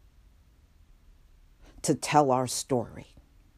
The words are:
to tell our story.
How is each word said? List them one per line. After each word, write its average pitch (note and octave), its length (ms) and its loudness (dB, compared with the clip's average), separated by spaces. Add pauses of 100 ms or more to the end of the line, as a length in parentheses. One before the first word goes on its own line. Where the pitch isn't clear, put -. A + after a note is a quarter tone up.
(1800)
to D#3 140 0
tell D3 340 2
our B2+ 160 2
story. - 680 -6 (420)